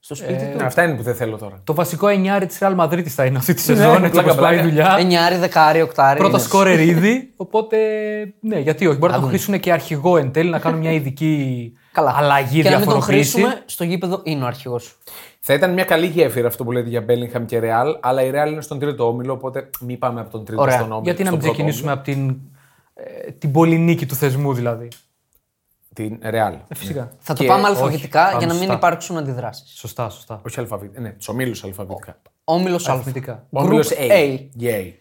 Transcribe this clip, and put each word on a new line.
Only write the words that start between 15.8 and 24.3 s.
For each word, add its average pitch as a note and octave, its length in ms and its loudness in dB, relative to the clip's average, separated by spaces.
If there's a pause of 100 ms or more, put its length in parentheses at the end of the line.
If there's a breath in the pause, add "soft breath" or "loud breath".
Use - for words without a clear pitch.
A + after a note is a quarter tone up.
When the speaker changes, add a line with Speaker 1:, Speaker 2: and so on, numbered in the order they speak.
Speaker 3:
καλή E3+ 220 2
γέφυρα C3 420 2
αυτό B2 160 -6
που A#2 80 -4
λέτε B2 160 -2
για A#2 200 -4
Bellingham A#2+ 380 -2
και A2+ 160 -2
Real, A#2 380 0
αλλά C3 220 0
η C3 120 0
Real D3 160 0
είναι D#3 100 -8
στον D3 180 -10
τρίτο C3 300 -2
όμιλο, B2 240 -4
οπότε C3 380 -8 (100)
μη B2 160 -10
πάμε A#2+ 240 -4
από A2 100 -12
τον G#2+ 140 -12
τρίτο A2 180 -4
Speaker 1:
Ωραία. C3+ 120 4
Speaker 3:
στον A2+ 180 0
όμιλο, A2 120 -6
Speaker 2:
Γιατί F3 180 -2
να F#3+ 60 0
Speaker 3:
στον E3+ 100 0
Speaker 2:
μην D3+ 100 0
Speaker 3:
πρώτο D3+ 60 0
Speaker 2:
ξεκινήσουμε D3 380 -2
Speaker 3:
όμιλο. C3+ 100 -6
Speaker 2:
από - 80 -8
την, C3+ 280 -2 (880 soft breath)
ε, - 40 -14
την D3+ 220 -4
πολυνίκη E3 540 4
του C3 80 -6
θεσμού, C#3 400 -2